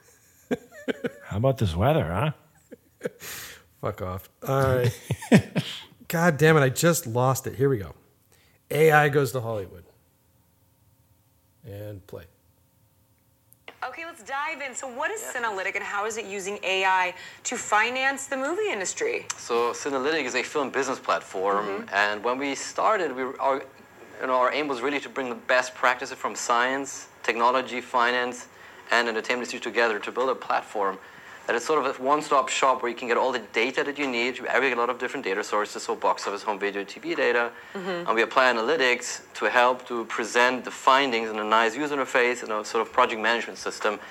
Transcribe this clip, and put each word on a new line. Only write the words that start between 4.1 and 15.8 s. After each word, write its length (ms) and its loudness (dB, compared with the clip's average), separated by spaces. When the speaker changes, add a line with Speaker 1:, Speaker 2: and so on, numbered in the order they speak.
Speaker 1:
All 140 2
right. 380 2
<laughs> 760 2
God 300 2
damn 200 6
it, 40 8
I 80 6
just 380 2
lost 400 2
it. 80 -8
Here 140 2
we 80 2
go. 160 -8
A 220 6
I 180 8
goes 220 2
to 100 -4
Hollywood. 420 -6
And 420 -14
play. 160 -14
Speaker 3:
Okay, 220 -10
let's 180 -16
dive 380 -6
in. 140 -10
So 120 -8
what 220 -4
is 120 -6
Cinelytic 540 -4
and 80 -4